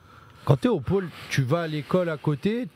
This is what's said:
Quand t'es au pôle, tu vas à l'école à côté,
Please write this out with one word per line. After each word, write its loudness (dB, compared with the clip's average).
Quand 6
t'es 2
au 2
pôle, 0
tu 2
vas 0
à -4
l'école 0
à -4
côté, -2